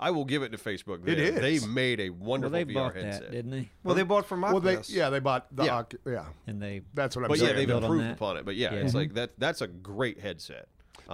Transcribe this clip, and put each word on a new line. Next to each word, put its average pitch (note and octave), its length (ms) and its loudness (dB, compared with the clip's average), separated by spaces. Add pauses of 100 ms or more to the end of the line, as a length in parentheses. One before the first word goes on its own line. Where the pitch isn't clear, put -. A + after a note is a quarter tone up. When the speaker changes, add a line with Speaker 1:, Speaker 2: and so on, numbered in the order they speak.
Speaker 1:
I E3 100 2
will D3+ 140 2
give C3+ 180 0
it A#2+ 80 -2
to A2 80 -8
Facebook. F#2 480 -6
Speaker 2:
It E3 100 2
Speaker 1:
They, D#3 140 4
they D#3+ 260 2
Speaker 2:
is. A#2 120 0
Speaker 1:
made B2 320 2
a F#2+ 100 -2
wonderful A#2+ 440 -2
Speaker 3:
Well, E3+ 100 0
they B2 80 -6
Speaker 1:
V C3 40 -4
R C3 100 2
Speaker 3:
bought A#2+ 80 -4
that, F#2 100 -6
Speaker 1:
headset. G2+ 260 -6
Speaker 3:
didn't A#2+ 220 -6
they? C3 160 -6 (160)
Speaker 4:
Well, F3+ 100 2
they F3+ 60 6
Speaker 1:
Huh? F#3 60 2
Speaker 4:
bought G3+ 200 4
from F3+ 140 -4
Speaker 2:
Well, F#3+ 180 4
they, F3+ 200 4
Speaker 4:
Oculus. - 120 -8
Speaker 2:
yeah, E3 200 2
they C#3 100 2
bought C3 340 0
the C3+ 100 2
Speaker 1:
Yeah. A#2 180 2
Speaker 2:
Ocu-, - 160 -12 (120)
yeah. G2+ 140 -2 (240)
Speaker 3:
And G#2 120 -6
they G2+ 200 -6 (140)
Speaker 2:
That's C3+ 200 0
what B2+ 120 -2
I'm - 20 2
Speaker 1:
But D3+ 100 4
yeah, - 60 6
Speaker 2:
saying. C3+ 140 4
Speaker 1:
they've C3+ 100 2
Speaker 3:
built A#2+ 160 4
on A2+ 80 2
Speaker 1:
improved A2+ 160 2
Speaker 3:
that. A#2 60 -4
Speaker 1:
upon G2 240 -2
it. C2 60 -8
But G2 120 -4
yeah, A2+ 160 0
Speaker 3:
Yeah. G2+ 80 -2
Speaker 1:
it's C3+ 80 2
Speaker 3:
Mm-hmm. A#2+ 100 2
Speaker 1:
like F#2+ 160 0
that. A#2 240 -4
That's D3 220 -2
a A2 80 -2
great G2+ 500 -4
headset. E2 480 -10 (480)